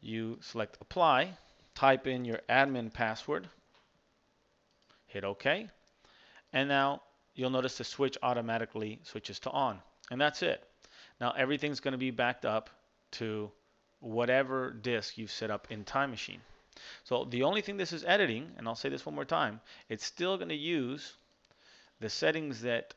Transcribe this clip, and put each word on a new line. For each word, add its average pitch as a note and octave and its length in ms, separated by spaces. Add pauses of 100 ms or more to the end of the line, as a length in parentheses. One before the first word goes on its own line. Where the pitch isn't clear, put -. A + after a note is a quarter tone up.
You A2+ 400
select - 400
apply, E3 540 (420)
type C3+ 320
in B2+ 160
your A2+ 240
admin B2+ 440
password, D3 560 (1600)
hit G2 180
OK, D3 440 (840)
and C3+ 160
now C#3 320 (340)
you'll B2+ 160
notice B2+ 280
the A#2+ 60
switch C3 380
automatically A2+ 840
switches - 360
to C3 100
on, B2+ 280 (320)
and B2 100
that's D3 220
it. - 200 (580)
Now A#2+ 160
everything's C#3 440
gonna C3+ 160
be C3 140
backed B2 340
up A2 240 (440)
to G#2+ 380 (480)
whatever B2+ 720
disk A2+ 480
you've A2 120
set A2 200
up G#2 200
in G#2+ 140
Time C3+ 260
Machine. G2 300 (640)
So B2 200
the B2 180
only F#3 180
thing G3+ 160
this F#3 160
is D#3+ 120
editing, E3 520
and A2+ 100
I'll A2+ 80
say C#3 140
this C#3 160
one D#3 100
more C#3+ 100
time, C3+ 360 (280)
it's A2 160
still F#3 340
gonna E3+ 160
use D3 600 (840)
the A2 100
settings D#3 540
that A#2 340